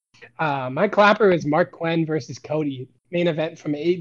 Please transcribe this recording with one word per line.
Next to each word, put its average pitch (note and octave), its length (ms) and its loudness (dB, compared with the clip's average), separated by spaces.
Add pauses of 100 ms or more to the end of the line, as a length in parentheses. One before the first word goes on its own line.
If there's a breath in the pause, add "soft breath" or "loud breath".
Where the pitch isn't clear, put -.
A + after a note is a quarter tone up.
(380 soft breath)
Uh, C#3 320 -4
my D#3 160 0
clapper G#3 460 4
is D#3 120 0
Mark D3+ 280 0
Quinn E3 340 -2
versus D3+ 320 -6
Cody. C#3+ 500 -6 (220)
Main F3 160 -2
event D#3+ 320 -2
from D3+ 160 -4
A D3 80 -6
E F3 180 2